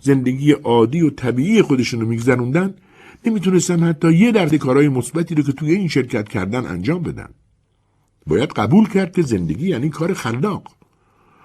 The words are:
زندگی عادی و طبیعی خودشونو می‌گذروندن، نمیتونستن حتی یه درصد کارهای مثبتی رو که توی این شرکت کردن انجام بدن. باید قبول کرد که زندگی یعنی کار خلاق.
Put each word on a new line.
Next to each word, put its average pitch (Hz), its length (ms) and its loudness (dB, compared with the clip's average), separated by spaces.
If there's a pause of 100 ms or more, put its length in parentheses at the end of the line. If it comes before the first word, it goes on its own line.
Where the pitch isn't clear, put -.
زندگی 135 520 2
عادی 117 480 2
و 151 100 2
طبیعی 135 520 0
خودشونو 120 440 0
می‌گذروندن، 123 680 0 (520)
نمیتونستن 185 560 0
حتی 170 300 2
یه 220 200 4
درصد 170 220 2
کارهای 143 340 2
مثبتی 156 460 -4
رو 151 80 2
که 135 100 0
توی 151 220 -2
این 196 140 0
شرکت 120 400 -2
کردن 104 380 -4
انجام 98 360 -4
بدن. 76 260 -10 (1000)
باید 123 220 0
قبول 170 400 2
کرد 190 240 -2
که 180 100 0
زندگی 104 460 -2
یعنی 143 200 -2
کار 170 260 -4
خلاق. 139 600 -6 (680)